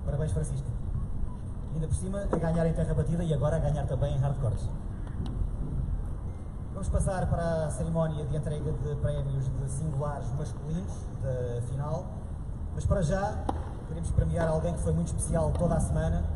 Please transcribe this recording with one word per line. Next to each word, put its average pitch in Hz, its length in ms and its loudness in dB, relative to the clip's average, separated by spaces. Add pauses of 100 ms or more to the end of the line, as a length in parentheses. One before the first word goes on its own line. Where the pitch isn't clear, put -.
Parabéns, 143 280 0
Francisca. 143 360 -2 (1040)
Ainda 156 120 0
por 139 100 2
cima, 190 220 -2 (120)
a 165 60 4
ganhar 165 300 4
em 160 60 4
terra 160 220 2
batida 165 300 2
e 160 80 2
agora 147 240 4
a - 20 2
ganhar 147 280 2
também 127 280 0
em 139 40 2
hardcourts. 113 500 2 (2000)
Vamos 196 160 -4
passar 180 380 2
para 165 400 2
a 147 40 -2
cerimónia 160 540 0
de 143 120 -2
entrega 147 360 -2
de 143 240 -2
prémios 135 480 0
de 131 260 -2
singulares 147 640 -2
masculinos 156 580 -4 (300)
da 123 400 0
final, 151 440 -2 (680)
mas - 100 -4
para 196 180 4
já 196 320 2 (540)
queremos 160 240 -2
premiar 165 360 4
alguém 160 260 2
que - 60 -2
foi 170 120 2
muito 165 160 2
especial 156 500 2
toda 165 160 4
a 156 60 4
semana. 160 440 4 (120)